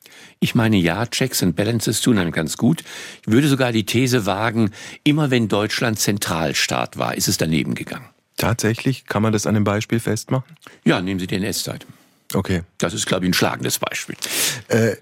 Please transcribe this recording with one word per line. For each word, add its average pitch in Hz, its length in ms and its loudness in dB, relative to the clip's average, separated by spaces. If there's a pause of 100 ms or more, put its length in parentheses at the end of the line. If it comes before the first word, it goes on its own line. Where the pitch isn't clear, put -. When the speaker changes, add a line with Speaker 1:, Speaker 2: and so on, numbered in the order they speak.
(400)
Speaker 1:
Ich - 140 0
meine, 110 240 4
ja, 87 300 2
Checks - 340 -2
and 85 140 2
Balances 113 460 0
tun 117 180 4
einem 85 120 0
ganz - 240 -2
gut. 147 280 2 (420)
Ich 107 60 -2
würde 139 160 6
sogar 131 240 2
die 110 160 0
These 120 400 2
wagen, 107 420 2 (340)
immer 147 280 2
wenn 117 160 4
Deutschland 107 500 0
Zentralstaat 82 1040 -2
war, 60 180 -2
ist - 100 -2
es 101 120 0
daneben 80 340 0
gegangen. - 360 -10 (280)
Speaker 2:
Tatsächlich? 113 680 -2
Kann 104 160 0
man 110 100 2
das 107 140 -2
an 104 80 4
einem 107 80 4
Beispiel 104 360 0
festmachen? 120 560 -4 (300)
Speaker 1:
Ja, 139 160 4
nehmen 95 180 -2
Sie 92 60 -4
die 104 120 -4
N-S-Zeit. - 500 -6 (460)
Speaker 2:
Okay. 95 280 0 (160)
Speaker 1:
Das 82 160 -2
ist, 82 140 -4
glaube 90 180 0
ich, 90 40 2
ein 90 40 4
schlagendes 62 440 0
Beispiel. - 380 -6 (540)
Speaker 2:
Äh, 110 320 2